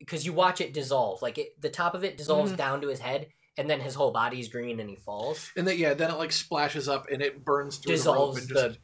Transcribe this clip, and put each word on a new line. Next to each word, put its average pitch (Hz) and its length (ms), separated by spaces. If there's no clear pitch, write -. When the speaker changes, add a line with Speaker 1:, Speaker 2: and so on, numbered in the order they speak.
Speaker 1:
'cause 156 180
you 175 100
watch 180 260
it 147 120
dissolve. 127 500
Like, 120 160
it, - 220
the 151 100
top 175 240
of 185 100
it 180 120
dissolves 196 340
Speaker 2:
Mm-hmm. 185 60
Speaker 1:
down 139 260
to 143 60
his 127 120
head, 139 280
and 147 120
then 139 100
his 131 140
whole 139 160
body's 120 380
green 120 320
and 107 100
he 95 60
falls. 110 600
Speaker 2:
And 180 120
then, 180 100
yeah, 156 160
then 160 160
it, 165 60
like, 160 160
splashes 147 560
up 135 220
and 135 120
it 139 220
burns 143 340
through - 180
Speaker 1:
Dissolves 135 520
Speaker 2:
the 131 60
rope 131 100
and 113 200